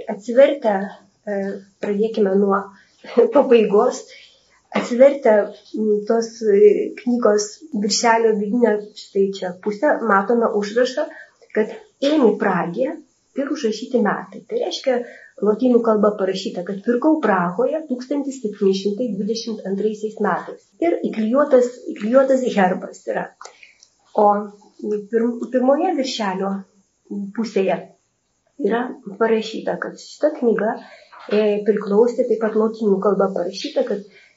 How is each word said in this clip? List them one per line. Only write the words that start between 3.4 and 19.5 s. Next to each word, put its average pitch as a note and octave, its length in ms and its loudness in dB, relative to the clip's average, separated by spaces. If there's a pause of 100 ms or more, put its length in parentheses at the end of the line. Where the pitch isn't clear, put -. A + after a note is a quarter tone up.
atsivertę, A#3+ 600 4 (380)
m, G#3+ 160 -2 (140)
tos, A3+ 280 0 (100)
e, G#3 200 4 (320)
knygos A3+ 560 0 (240)
viršelio A3+ 640 2
vidinę, G#3 400 0 (200)
štai - 340 -2
čia F#3 260 -8
pusę, G#3+ 460 -2
matome A3+ 500 2
užrašą, B3 560 -2 (480)
kad G#3+ 180 -2 (260)
ėmė C#4 360 4
Pragė F#3+ 560 -2 (440)
ir C#4 140 -4
užrašyti A#3 540 -2
metai. - 400 -4
Tai - 180 -6
reiškia, C4 380 -2 (380)
lotynų A3+ 440 2
kalba G#3+ 300 2
parašyta, F#3+ 520 -4
kad G3 180 -10
pirkau D4 380 2
Prahoje A3 600 0
tūkstantis C4+ 600 -6
septyni G3 340 0
šimtai G3+ 340 -4
dvidešimt G#3 560 -6